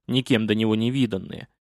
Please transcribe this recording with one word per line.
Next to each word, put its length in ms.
никем 400
до 80
него 200
не 140
виданные, 600